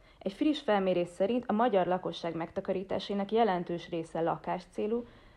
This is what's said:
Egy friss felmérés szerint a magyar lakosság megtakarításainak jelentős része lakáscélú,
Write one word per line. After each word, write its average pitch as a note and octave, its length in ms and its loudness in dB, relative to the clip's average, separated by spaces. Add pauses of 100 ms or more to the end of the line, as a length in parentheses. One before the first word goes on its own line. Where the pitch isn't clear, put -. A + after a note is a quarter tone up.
(180)
Egy G3 140 -4
friss D4 280 0
felmérés F#3 480 2
szerint A#3 380 0
a - 60 0
magyar G#3 340 4
lakosság F3 480 -2
megtakarításainak G3 1000 -4
jelentős F3+ 560 2
része E3 320 -4
lakáscélú, F#3 840 -2 (300)